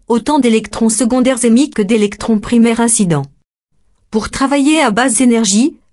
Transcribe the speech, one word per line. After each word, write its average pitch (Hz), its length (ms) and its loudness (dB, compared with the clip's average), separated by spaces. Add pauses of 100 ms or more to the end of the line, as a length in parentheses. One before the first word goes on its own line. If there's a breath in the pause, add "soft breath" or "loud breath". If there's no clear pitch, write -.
autant 240 300 0
d'électrons 226 500 0
secondaires 247 560 0
émis 247 260 2
que - 120 -4
d'électrons 208 580 -2
primaires 233 400 0
incidents. 175 460 0 (840)
Pour 214 200 -4
travailler 285 500 0
à 254 100 0
basse 240 300 0
énergie, 233 560 2 (160)